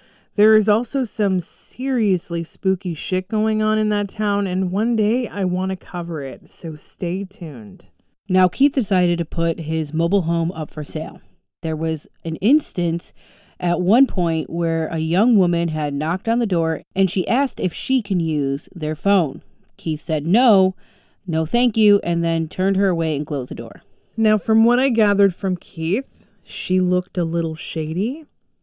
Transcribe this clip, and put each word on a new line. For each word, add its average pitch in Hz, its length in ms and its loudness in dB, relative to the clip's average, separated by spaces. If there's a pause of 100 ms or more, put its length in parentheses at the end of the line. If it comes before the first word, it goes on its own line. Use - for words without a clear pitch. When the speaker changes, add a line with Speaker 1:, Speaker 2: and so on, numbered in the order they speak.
(340)
Speaker 1:
There 214 200 6
is 214 140 4
also 240 360 0
some 196 360 0
seriously 202 1040 -2
spooky 185 480 -2
shit 185 360 -4
going 214 340 0
on 214 160 2
in 214 100 0
that 208 220 -2
town, 202 360 -2
and 180 240 -2
one 220 240 0
day 220 320 0
I 196 200 -4
want 185 240 -2
to 190 60 -4
cover 170 440 -8
it, 135 300 -10
so 160 240 -10
stay 180 500 -6
tuned. 123 640 -14 (400)
Speaker 2:
Now, 185 180 4
Keith 277 280 2
decided 180 420 2
to 165 80 -2
put 165 360 -2
his 156 340 -4
mobile 170 280 2
home 165 300 0
up 160 180 -8
for 151 140 -8
sale. - 380 -8 (400)
There 160 140 -2
was 160 320 -4 (180)
an 160 100 -4
instance 180 800 0 (440)
at 170 220 0
one 220 260 4
point 165 440 0
where 165 380 -2
a 165 100 -4
young 190 400 2
woman 170 300 2
had 151 260 -2
knocked 160 340 -4
on 240 120 0
the 233 60 0
door, 165 360 0 (120)
and 190 140 4
she - 180 -2
asked 262 340 0
if 180 120 0
she 262 300 -2
can 180 180 -2
use 147 540 -2
their 156 220 -4
phone. 170 460 0 (340)
Keith 156 240 -4
said, 151 260 -4
"No, 196 480 4 (500)
no 160 220 -2
thank 240 300 0
you," 208 260 6
and 170 220 0
then 165 240 0
turned 190 280 0
her 196 120 2
away 165 260 0
and 143 100 -4
closed 139 260 -6
the - 40 -8
door. - 280 -12 (340)
Speaker 1:
Now, 214 220 4
from 220 260 4
what 240 160 4
I 269 80 2
gathered 202 460 4
from 185 220 -4
Keith, 170 680 -6 (200)
she - 360 -2
looked 180 360 0
a 175 60 0
little 165 320 -2
shady, 180 720 -4 (380)